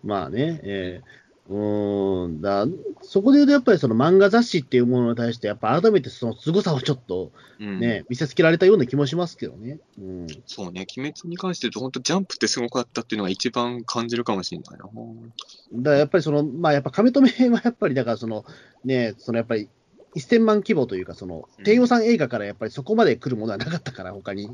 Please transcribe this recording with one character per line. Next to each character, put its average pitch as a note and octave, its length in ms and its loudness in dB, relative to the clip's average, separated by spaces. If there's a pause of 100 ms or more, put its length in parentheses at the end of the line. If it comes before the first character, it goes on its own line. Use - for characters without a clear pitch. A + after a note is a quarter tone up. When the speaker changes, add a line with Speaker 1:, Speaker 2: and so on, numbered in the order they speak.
Speaker 1:
ま G2 220 -4
あ C2+ 40 -12
ね、 D3 340 -2
え G2 400 -8
え。 - 180 -20 (280)
う F#2+ 40 -8
ー G2+ 760 -2
ん、 D#2+ 120 -8
だ-、 G2+ 280 0 (340)
そ - 220 -2
こ C4 80 6
で C#4+ 80 8
言 C#4+ 60 8
う - 20 6
と C#4+ 40 6
や C#4+ 60 6
っ C4+ 60 0
ぱ A#3 100 6
り E3+ 60 4
そ C3+ 80 0
の A2 80 2
漫 E3 240 6
画 G3 100 8
雑 A#3 180 4
誌 F3+ 120 0
っ C3 40 -4
て B2 140 0
い B2 40 6
う A#2+ 40 4
も B2 160 2
の A#2+ 80 2
に A#2 80 -2
対 A#2 160 -2
し A#2 60 -10
て、 G#2+ 80 -6
や G#2 80 -4
っ - 20 -20
ぱ B2+ 240 0
改 A3 100 6
め F#3+ 100 4
て - 100 -12
そ - 160 -8
の A2+ 80 -6
凄 E3+ 260 0
さ D#3+ 140 0
を B2+ 60 -4
ち D3+ 100 -2
ょ - 20 0
っ C3 140 -4
と F2+ 240 -6 (280)
ね、 G#2+ 60 -12
Speaker 2:
う G2+ 380 -2
ん。 - 60 -18
Speaker 1:
見 B2 60 -4
せ D3+ 120 -4
つ - 80 -10
け F3+ 80 4
ら E3 80 6
れ D#3+ 80 2
た F#3 80 6
よ G#3+ 80 8
う - 20 2
な C#3 80 2
気 C#3 100 -6
も C#3+ 120 2
し C#3+ 80 -6
ま F3 100 -2
す - 120 -14
け - 100 -10
ど B1+ 100 -16
ね。 C3 220 -14 (200)
う - 20 -16
ん。 F#2 260 -12 (180)
Speaker 2:
そ F#2+ 240 -12
う - 20 -14
ね、 F#2 140 -12 (100)
鬼 C#3 160 -10
滅 - 160 -18
に E3+ 80 -10
関 F3+ 200 -6
し - 40 -14
て - 60 -8
言 A2+ 40 -2
う - 40 -8
と、 - 60 -10
ほ C3 80 -8
ん C3 40 -10
と C3 80 -8
ジ D3+ 140 -4
ャ F#3+ 60 0
ン F#3+ 60 -4
プ - 100 -14
っ - 20 -20
て - 80 -2
す G#2 140 -2
ご A#2+ 100 -4
か B2+ 120 -2
っ A#2 60 -8
た - 140 -8
っ - 40 -14
て A2+ 100 -6
い - 20 -4
う - 20 -4
の G2+ 40 -2
が F#2 80 -2
一 G#2+ 180 -4
番 A#2 340 -4
感 A#2 240 -6
じ A#2 80 -4
る A#2+ 80 -4
か A2 120 -2
も F#2 80 -6
し - 100 -10
れ - 80 -12
な - 140 -20
い - 20 -20
な。 - 80 -20
Speaker 1:
だ A#2 1000 -14
か D3 60 2
ら C#3+ 80 6
や D3 80 4
っ C#3+ 40 -12
ぱ F#3+ 100 2
り - 40 -2
そ D#3 80 -2
の、 D3 120 2
ま D#3 260 -2
あ、 D3 40 4
や C#3 80 2
っ - 20 -14
ぱ C#3 80 -6
亀 A3+ 180 4
止 C4+ 120 4
め B3 280 6
は A#3 140 2
や A#3+ 80 0
っ - 40 -14
ぱ G3+ 120 -2
り、 C3+ 80 -2
だ B2+ 100 0
か A#2 60 -2
ら G#2+ 60 -2
そ A2+ 100 -8
の、 G#2+ 180 -8 (400)
ね、 B2 320 -2
そ - 140 -10
の A#2 80 0
や A#2 40 -4
っ A2+ 40 -8
ぱ A#2 80 -2
り G#2+ 120 -6 (460)
一 D#3+ 80 -8
千 A3+ 240 4
万 G#3+ 120 4
規 G3+ 160 0
模 C3+ 140 0
と G2 80 -8
い F#2 60 -4
う F#2 40 -8
か、 E2 80 -16
そ F#2 120 -16
の、 E2+ 220 -12 (100)
Speaker 2:
う - 40 -20
ん。 - 20 -18
Speaker 1:
低 G#3 120 4
予 B3 120 6
算 A#3+ 180 2
映 A#3 120 4
画 C#3+ 100 0
か B2 100 -6
ら G2+ 80 -6
や G2+ 80 -10
っ - 20 -12
ぱ A2 100 -8
り A2 60 -6
そ C3+ 120 -10
こ G#3+ 120 -2
ま A3 100 4
で B2+ 100 4
来 B2+ 140 -8
る B2 80 -2
も G#2+ 80 -6
の A2 80 -4
は G2 40 -8
な A2+ 80 -8
か E3 120 -6
っ - 40 -8
た - 100 -14
か F#2+ 120 -14
ら、 F#2 100 -12
他 G2+ 200 -10
に。 G#2 200 -10